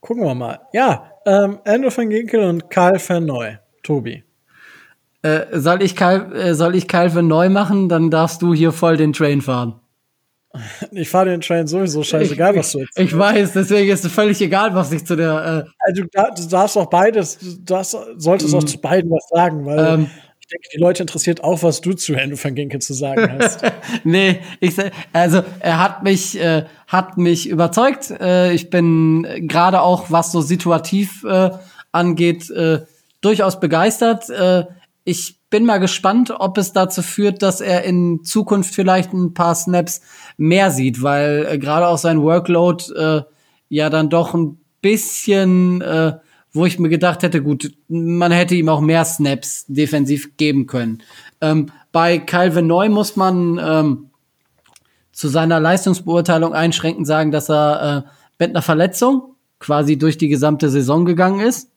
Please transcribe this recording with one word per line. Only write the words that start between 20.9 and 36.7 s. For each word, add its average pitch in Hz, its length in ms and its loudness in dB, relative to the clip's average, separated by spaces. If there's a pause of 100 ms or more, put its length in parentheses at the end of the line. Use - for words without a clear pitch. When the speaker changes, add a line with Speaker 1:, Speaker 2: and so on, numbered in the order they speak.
Speaker 1:
interessiert 165 420 -4
auch, 165 180 0
was 165 200 0
du 180 100 -2
zu 170 220 -4
Andrew 139 280 -4
Van 139 120 -4
Ginkel 139 260 -6
zu 139 140 -8
sagen 135 440 -2
hast. 202 220 0 (240)
Speaker 2:
<laughs> 233 200 -8
Nee, 180 340 2 (220)
ich 175 160 0
sa-, 196 140 -4 (220)
also, 175 300 4 (180)
er 170 180 0
hat 190 260 -2
mich, 190 360 0
äh, 160 240 0 (220)
hat 185 320 -2
mich 170 320 0
überzeugt. 170 640 0
Äh, 180 420 2
ich 175 160 -2
bin 165 560 2 (200)
gerade 180 360 2
auch, 180 280 0
was 165 220 0
so 170 80 0
situativ, 170 840 -2
äh, 190 260 2 (420)
angeht, 170 580 0
äh, 160 300 0 (400)
durchaus 196 400 0
begeistert. 220 720 0
Äh, 180 340 2 (400)
ich - 320 -6 (140)
bin 214 140 2
mal 220 140 2
gespannt, 196 580 0
ob 190 220 -2
es 185 140 -2